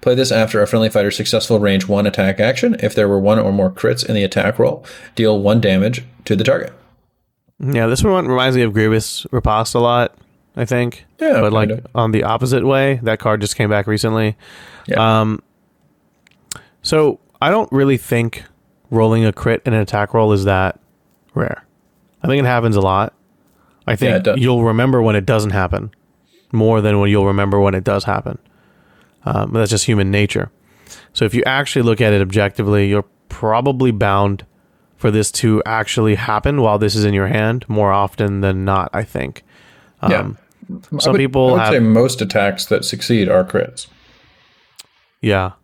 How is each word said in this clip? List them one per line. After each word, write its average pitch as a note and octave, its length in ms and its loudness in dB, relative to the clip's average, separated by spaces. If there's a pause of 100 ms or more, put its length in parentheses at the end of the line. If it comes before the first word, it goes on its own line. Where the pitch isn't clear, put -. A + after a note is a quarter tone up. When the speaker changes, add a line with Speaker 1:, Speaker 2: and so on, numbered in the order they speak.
Speaker 1:
Play B2 160 2
this B2+ 160 0
after A2 280 0
a G#2 60 4
friendly A2 240 0
fighter's G2+ 260 0
successful A2 440 0
range F#2+ 260 0
one G2+ 200 0
attack G2+ 340 -2
action. C3 400 0
If - 160 -2
there G#2+ 120 2
were G2 120 2
one G#2 180 2
or G2+ 140 0
more G2 180 2
crits A#2+ 340 -2
in A2+ 120 -4
the G2+ 80 0
attack G2 340 -2
roll, - 260 0 (300)
deal G#2+ 260 2
one G#2 200 2
damage G2+ 440 0 (200)
to A2 120 0
the F#2+ 80 0
target. - 280 -2 (880)
Speaker 2:
Yeah, B2+ 260 0
this A#2+ 160 0
one F#3+ 240 2
reminds B2+ 300 0
me B2 80 2
of A2 100 -2
Grievous A2 560 0
Riposte A2 460 -2
a - 20 2
lot, A#2+ 360 2 (420)
I B2 80 -4
think. B2 420 -4 (140)
Speaker 1:
Yeah, D4+ 200 2
Speaker 2:
But, G#2+ 120 2
like, G#2+ 180 2
Speaker 1:
kinda. - 240 -8
Speaker 2:
on A#2 160 0
the G#2+ 140 0
opposite A#2+ 420 0
way, C3+ 380 0
that A2+ 160 -2
card G#2+ 200 0
just G2+ 160 -4
came A2 140 0
back G#2 160 0
recently. G#2+ 500 -2 (520)
Speaker 1:
Yeah. A2 320 2
Speaker 2:
Um, A2 200 -2 (1400)
so, D#3 380 0 (200)
I D3 100 0
don't G#3+ 220 -2
really C#3 240 2
think A#2 460 -4 (480)
rolling A2+ 340 2
a G#2+ 80 2
crit - 320 -2
in A#2+ 100 0
an A2 60 2
attack G#2 320 -2
roll A2 200 2
is G2 120 0
that F#2+ 360 0 (540)
rare. - 300 -6 (580)
I - 40 -4
think C#3 160 2
it B2+ 40 2
happens A#2 280 0
a G2+ 60 2
lot. F#2+ 320 0 (720)
I A#2+ 80 0
think B2+ 160 0
Speaker 1:
Yeah, F#3 60 2
it F#3 80 0
does. A2+ 160 0
Speaker 2:
you'll A#2+ 240 2
remember A#2+ 360 2
when A2 140 2
it G2+ 100 0
doesn't G#2+ 280 0
happen G2 400 -4 (600)
more A2 280 2
than G#2 180 2
when G2+ 120 2
you'll G2+ 160 2
remember G2 340 0
when G2 140 2
it F#2 100 -4
does G2+ 200 -2
happen. - 340 -6 (840)
Um, G#2 280 -4
but A2+ 80 0
that's G#2+ 100 0
just A2 140 -2
human G2+ 260 0
nature. G2+ 400 -2 (640)
So - 120 -2
if A2 100 -2
you B2 100 0
actually C3+ 380 -2
look A2+ 180 0
at A2 120 2
it G2+ 100 2
objectively, G2+ 680 0
you're G2+ 160 0 (240)
probably B2+ 600 0
bound G2+ 540 0 (520)
for A#2+ 140 -2
this G#2+ 220 0
to A2 340 0
actually A2 480 0
happen A2+ 480 -2
while G#2+ 160 2
this G#2 160 0
is G#2+ 100 0
in G2+ 100 2
your G2 120 2
hand A2 420 -2
more G#2 240 0
often G2+ 480 -2
than F#2+ 240 -2
not, F#2+ 280 -2
I G2+ 120 -4
think. - 400 -10 (640)
Speaker 1:
Yeah. D3+ 120 2
Speaker 2:
Um, A2 180 -8 (560)
Speaker 1:
I C#3+ 40 -6
Speaker 2:
some C3+ 140 0
Speaker 1:
would, C#3 60 2
Speaker 2:
people C3 300 2
Speaker 1:
I B2+ 40 4
would A#2 80 4
Speaker 2:
have A2 140 0
Speaker 1:
say C3 60 2
most A2+ 420 2
attacks G2+ 440 -2
that - 180 0
succeed A2+ 440 -2
are F#3 160 2
crits. - 420 -4 (1300)
Speaker 2:
Yeah. F#2+ 320 0 (120)